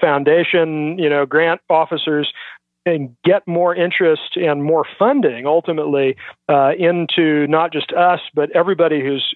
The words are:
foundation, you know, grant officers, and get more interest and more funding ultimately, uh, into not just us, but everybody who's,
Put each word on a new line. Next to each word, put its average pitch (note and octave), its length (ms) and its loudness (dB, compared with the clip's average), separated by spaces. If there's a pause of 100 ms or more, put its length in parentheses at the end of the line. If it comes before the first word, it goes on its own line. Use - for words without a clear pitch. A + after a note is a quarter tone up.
foundation, D#3 1000 0
you D#3+ 100 0
know, C#3+ 180 0
grant E3 420 0
officers, D#3 640 0 (540)
and C#3+ 380 -4
get F#3 240 2
more F3 260 0
interest F3 600 0
and D3+ 260 -2
more D3+ 220 2 (140)
funding F#3+ 480 2
ultimately, D3+ 680 0 (320)
uh, C#3 300 4
into E3 720 0
not D#3+ 240 0
just D3 200 -6
us, F3 280 2 (140)
but D3 180 -2
everybody E3 480 2
who's, C3+ 360 -4